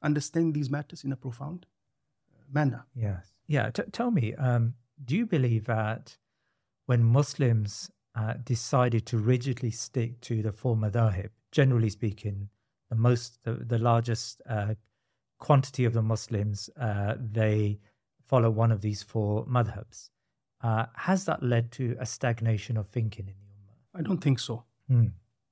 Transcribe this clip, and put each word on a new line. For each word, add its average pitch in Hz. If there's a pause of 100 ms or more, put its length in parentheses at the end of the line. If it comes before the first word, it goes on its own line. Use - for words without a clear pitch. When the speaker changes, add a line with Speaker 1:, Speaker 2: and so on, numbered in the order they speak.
Speaker 1:
understand 151
these 143
matters 147
in 139
a 131
profound, 139 (640)
uh, -
manner. 135
Speaker 2:
Yes. 104 (140)
Yeah. 120
T-, -
tell 240
me, 120
um, 120 (300)
do 127
you 233
believe 120
that 110 (720)
when 120
Muslims, 117 (240)
uh, 110
decided 120
to 117
rigidly 123
stick 120
to 110
the 107
four 120
madhahib, 104 (220)
generally 123
speaking, 101 (400)
the 113
most, 120
the, 117
the 117
largest, 117
uh, 107 (640)
quantity 131
of 113
the 117
Muslims, 104
uh, 104
they 107 (460)
follow 117
one 113
of 107
these 104
four 104
madhabs. 113 (540)
Uh, 113
has 190
that 160
led 117
to 117
a 123
stagnation 113
of 101
thinking 107
in -
the -
ummah? -
Speaker 1:
I -
don't 180
think 139
so. - (240)
Speaker 2:
Hmm. 117 (440)